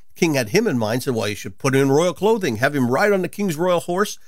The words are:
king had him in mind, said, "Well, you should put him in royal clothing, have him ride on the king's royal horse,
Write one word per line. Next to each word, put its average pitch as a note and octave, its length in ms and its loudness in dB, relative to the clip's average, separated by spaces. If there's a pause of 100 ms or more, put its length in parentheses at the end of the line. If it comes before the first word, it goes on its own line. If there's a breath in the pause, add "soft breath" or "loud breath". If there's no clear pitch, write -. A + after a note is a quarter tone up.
(160 soft breath)
king D#3+ 200 2
had A#2+ 140 0
him G#3+ 180 2
in C#3+ 100 0
mind, A2+ 260 -2
said, C3 120 -2
"Well, G#2+ 120 -2
you G#2 80 -4
should - 220 -12
put C3 180 0
him C3+ 60 4
in C3+ 100 2
royal E3 220 4
clothing, F#3 440 0
have D3 180 0
him B2 160 2
ride G3 200 2
on F#3+ 120 0
the E3+ 40 -4
king's F#3 300 -4
royal F3 240 0
horse, F#3 460 -4